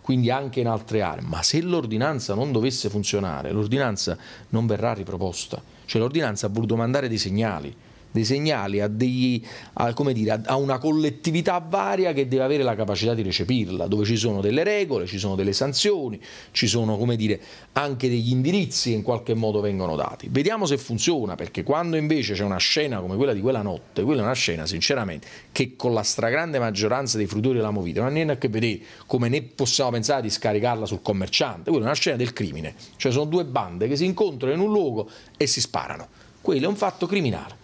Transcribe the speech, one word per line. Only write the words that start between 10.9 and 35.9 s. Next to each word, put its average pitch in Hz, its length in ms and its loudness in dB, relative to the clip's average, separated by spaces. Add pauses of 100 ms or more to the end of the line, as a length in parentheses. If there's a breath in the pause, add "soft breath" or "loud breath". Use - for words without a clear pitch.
varia 190 480 0
che 139 140 2
deve 131 160 2
avere 139 220 2
la 120 100 2
capacità 104 400 0
di 113 80 -2
recepirla, 92 640 0
dove 104 180 2
ci 113 120 2
sono 104 240 0
delle 113 240 2
regole, 175 420 0
ci 95 100 -8
sono 98 200 -2
delle 98 160 2
sanzioni, 139 680 0 (300 loud breath)
ci - 160 0
sono, 110 320 2
come 120 160 2
dire, 107 260 0 (300 loud breath)
anche 131 380 0
degli 120 240 2
indirizzi 135 580 2
che 113 60 2
in 104 60 -2
qualche 117 320 0
modo 107 260 2
vengono 95 340 0
dati. - 340 -4
Vediamo 190 380 2
se 139 100 2
funziona, 120 600 0
perché - 260 -6
quando 165 340 0
invece 151 380 0
c'è 92 80 -2
una 98 140 0
scena 131 420 0
come 92 160 -4
quella 127 180 2
di 98 80 -2
quella 117 220 0
notte, 95 400 -4
quella 127 200 2
è - 20 0
una 117 80 0
scena 85 340 -2
sinceramente 92 640 -2 (240 loud breath)
che 127 240 -2
con 123 180 0
la 107 80 2
stragrande 139 560 0
maggioranza 113 580 0
dei 107 100 0
fruitori 117 320 2
della 107 120 0
movida 92 300 -2
non 123 100 2
ha - 20 -2
niente 156 200 0
a 127 60 -2
che - 100 0
vedere, 110 320 0 (260 loud breath)
come 120 220 2
né 135 140 2
possiamo 123 500 0
pensare 120 300 0
di 107 80 -2
scaricarla 110 540 0
sul 95 160 -4
commerciante. 101 680 0
Quella 135 140 4
è 113 60 2
una 151 40 2
scena 147 220 0
del 123 160 0
crimine, 78 420 -6 (220 loud breath)
cioè 131 160 2
sono 147 140 2
due 170 180 2
bande 107 420 -2
che 135 80 2
si 147 100 2
incontrano 165 480 0
in 160 60 0
un 208 140 2
luogo 127 360 0 (280 loud breath)
e 147 100 2
si 127 140 0
sparano. 78 480 -6 (320 loud breath)